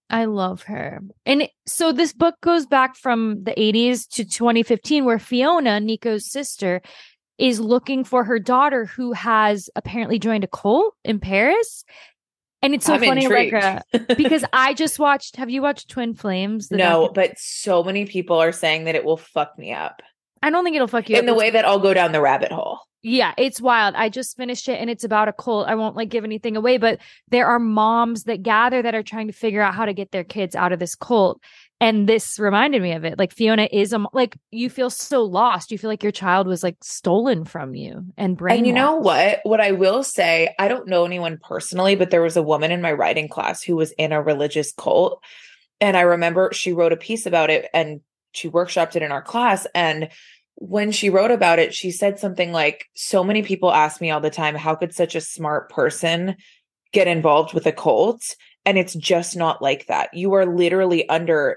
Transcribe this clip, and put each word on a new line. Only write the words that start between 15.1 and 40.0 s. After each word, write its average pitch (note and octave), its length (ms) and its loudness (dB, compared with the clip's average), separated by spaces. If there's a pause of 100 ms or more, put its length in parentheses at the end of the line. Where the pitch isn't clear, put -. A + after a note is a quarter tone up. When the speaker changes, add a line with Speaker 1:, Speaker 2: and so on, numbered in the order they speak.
Speaker 1:
have B3+ 120 -8
you C4 140 -4
watched C#4+ 260 -4
Twin A#3 240 -6
Flames? G3+ 560 -4
The - 80 -4
Speaker 2:
No, E3+ 320 4
Speaker 1:
docu- - 60 -8
Speaker 2:
but F#3 240 0
so - 440 -2
many G3 220 -4
people F3+ 320 -2
are E3 160 4
saying D#3+ 320 -2
that D#3+ 100 -4
it D3+ 120 -2
will D#3 100 0
fuck - 420 -6
me F#2+ 140 -12
up. D2+ 300 -10 (400)
Speaker 1:
I C#4+ 80 0
don't F4 140 0
think E4 120 -2
it'll C4 100 2
fuck A3+ 220 -4
you A3+ 80 2
Speaker 2:
In A#3+ 40 6
Speaker 1:
up. A#3+ 60 0
Speaker 2:
the A#3+ 60 2
Speaker 1:
It's A3+ 60 4
Speaker 2:
way A3 120 2
that A3 140 4
I'll G3+ 140 4
go G3 160 4
down F3 180 4
the D#3 80 2
rabbit C#3 320 2
hole. - 280 -6 (220)
Speaker 1:
Yeah, A3+ 360 0
it's B3 240 -2
wild. A3+ 320 2
I A3 160 -2
just - 260 -10
finished B3 320 -8
it B3 100 -2
and A#3 120 -6
it's A#3 140 -8
about G#3+ 240 2
a G#3 40 -4
cult. G#3+ 360 -4
I G#3+ 60 0
won't, A3 220 -4
like, A3 140 -6
give A#3 140 -4
anything G#3+ 300 -6
away, A#3+ 220 2
but A3+ 220 0 (300)
there A#3+ 180 2
are A#3+ 120 4
moms A3+ 640 0
that G#3+ 180 -6
gather A#3 400 2
that A3+ 120 -2
are G#3+ 80 -4
trying G#3+ 260 -10
to G3+ 40 -10
figure G#3+ 300 -2
out G3 100 2
how G#3+ 140 -4
to G3+ 80 -4
get G3 180 -10
their F3+ 120 -6
kids F#3+ 300 -6
out F3+ 180 0
of F3 60 -4
this E3+ 160 -6
cult. - 460 2 (420)
And A3 240 2
this A3 320 0
reminded G#3+ 440 2
me F3 100 -2
of D#3+ 140 -6
it. E3 120 -6
Like, F#3+ 140 0
Fiona A3 400 2
is G3+ 220 0
a G#3+ 60 -2
mo-, G3+ 120 -6
like, B3+ 240 0 (140)
you A#3+ 180 -6
feel B3 220 -4
so B3+ 340 -2
lost. F#3+ 480 0
You G#3 60 -8
feel A3 100 -8
like G#3+ 140 -6
your G#3 100 -2
child F#3+ 340 0
was, F3+ 160 -4
like, F3 200 -4
stolen F#3+ 640 0
from C3+ 280 -10
you - 300 -12 (140)
and F#3 200 -2 (120)
Speaker 2:
And A#3+ 160 2
you B3+ 80 2
know D4 260 2
Speaker 1:
brainwashed. - 20 -4
Speaker 2:
what? F#3 420 4
What A3 180 2
I G3+ 100 2
will F#3+ 300 2